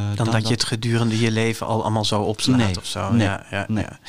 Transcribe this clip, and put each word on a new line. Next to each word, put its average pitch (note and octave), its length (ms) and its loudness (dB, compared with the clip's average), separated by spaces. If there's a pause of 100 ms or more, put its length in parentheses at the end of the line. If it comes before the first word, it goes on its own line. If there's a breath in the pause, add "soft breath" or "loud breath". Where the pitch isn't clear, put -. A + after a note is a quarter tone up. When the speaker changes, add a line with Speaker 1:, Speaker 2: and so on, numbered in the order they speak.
Speaker 1:
Dan G#2 80 -2
Speaker 2:
dan A#2 100 0
Speaker 1:
dat A2+ 100 0
je A2 60 2
Speaker 2:
dat A2 80 -4
Speaker 1:
het A#2 140 0
gedurende A#2 560 0
je A2+ 120 2
leven A2+ 360 0
al A2 140 0
allemaal G#2+ 240 0
zo G#2 160 0
opslaat A2 360 2
Speaker 2:
Nee, G2+ 200 2
Speaker 1:
of - 80 -10
zo. G2 260 -4
Speaker 2:
nee, A#2 160 4
Speaker 1:
Ja, - 240 -2
ja, G2+ 160 -4
Speaker 2:
nee. G#2+ 160 0
Speaker 1:
ja. - 260 -10